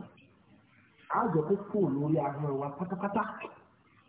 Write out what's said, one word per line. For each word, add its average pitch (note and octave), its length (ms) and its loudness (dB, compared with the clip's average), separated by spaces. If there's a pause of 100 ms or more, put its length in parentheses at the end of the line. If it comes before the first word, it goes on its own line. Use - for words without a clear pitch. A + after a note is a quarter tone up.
(1080)
Á E3 140 2
jẹ́ D#3+ 200 2
kó F#3+ 140 2
kúrò G3+ 320 2
lórí D3 280 2
ahọ́n C#3+ 340 0
wa C#3 180 -2
pátápátá. G3 540 -2 (840)